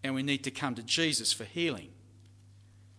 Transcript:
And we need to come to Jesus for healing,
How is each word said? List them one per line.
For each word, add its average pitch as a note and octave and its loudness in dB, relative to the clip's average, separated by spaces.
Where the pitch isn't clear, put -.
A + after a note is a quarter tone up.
And C3+ 0
we C3 0
need C#3 2
to C3+ 0
come C3+ 0
to A#2 -8
Jesus C#3+ 2
for - -4
healing, B2+ -2